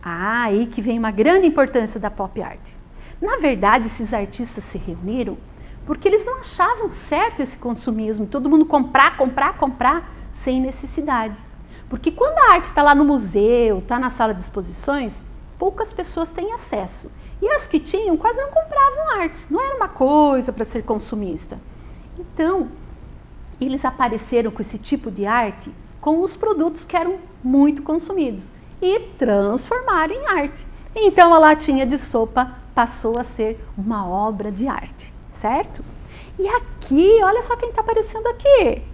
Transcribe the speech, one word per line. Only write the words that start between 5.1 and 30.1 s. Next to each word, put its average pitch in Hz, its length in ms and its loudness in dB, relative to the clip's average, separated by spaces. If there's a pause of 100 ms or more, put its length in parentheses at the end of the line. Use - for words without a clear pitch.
porque 302 220 -2
eles 415 160 4
não 508 160 -6
achavam 440 500 0
certo 349 500 -2
esse 262 160 -6
consumismo, 220 720 -4
todo 277 240 -2
mundo 311 160 6
comprar, 285 500 4
comprar, 277 400 0
comprar, 269 540 0 (240)
sem 262 260 -2
necessidade. 262 760 -4 (520)
Porque 262 220 -4
quando 587 260 0
a 494 180 8
arte 349 180 0
tá 294 100 4
lá 294 140 8
no 294 80 6
museu, 220 840 2
tá 240 100 -4
na 254 140 -2
sala 220 240 0
de 180 60 -8
exposições, 202 760 -6 (420)
poucas 403 360 -4
pessoas 330 380 -6
têm 381 220 -6
acesso. 214 560 -8 (320)
E 403 80 0
as 587 200 0
que 320 100 0
tinham 381 380 0
quase 466 240 0
não 554 100 -4
compravam 605 680 2
artes, - 280 -6
não 330 120 0
era 539 160 -2
uma 440 120 -2
coisa 269 640 4
para 220 120 -6
ser 220 180 -8
consumista. 208 800 -6 (580)
Então, 349 520 -2 (920)
eles 262 240 -4
apareceram 233 680 0
com - 120 -8
esse 202 160 -8
tipo - 340 -4
de 196 140 -4
arte 220 440 -2 (300)
com 320 220 2
os 381 120 -2
produtos 339 500 -2
que - 120 -4
eram 349 220 0 (260)
muito 277 380 4
consumidos 311 640 -2 (400)
e 392 140 2 (180)
transformaram 311 960 0